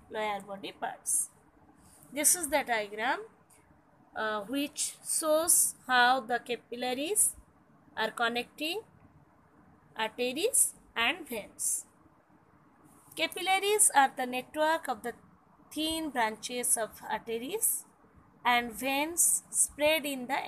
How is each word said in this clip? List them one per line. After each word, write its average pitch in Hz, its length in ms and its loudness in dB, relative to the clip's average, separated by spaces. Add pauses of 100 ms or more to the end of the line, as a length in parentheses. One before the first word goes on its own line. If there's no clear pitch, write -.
(120)
lower 214 300 -2
body 196 320 -12
parts. - 580 -4 (840)
This 294 240 4
is 339 120 -6
the 277 180 2
diagram, 220 540 -2 (960)
uh, 214 260 -2
which 277 520 -4 (100)
shows 320 680 2 (120)
how 254 340 4
the 233 180 -4
capillaries 254 960 -2 (640)
are 220 140 -2
connecting 240 720 -4 (1120)
arteries 247 800 0 (220)
and 277 320 0
veins. - 580 -6 (1300)
Capillaries 381 760 2
are 269 220 6
the 254 100 -4
network 302 640 0
of 220 140 -4
the 240 100 -6 (580)
thin 320 400 -2
branches 240 640 -2
of 220 140 -4 (200)
arteries 233 760 -4 (600)
and 240 280 2
veins 277 800 0
spread 302 540 2
in 262 220 -4
the 262 220 -2